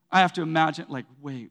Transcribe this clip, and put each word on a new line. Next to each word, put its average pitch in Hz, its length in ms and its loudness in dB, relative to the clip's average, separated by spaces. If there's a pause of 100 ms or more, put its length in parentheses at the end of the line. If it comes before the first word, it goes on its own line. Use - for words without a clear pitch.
(120)
I 185 80 6
have 180 140 4
to 175 80 -4
imagine, 160 460 0
like, 131 180 -8 (140)
"Wait, 135 300 -12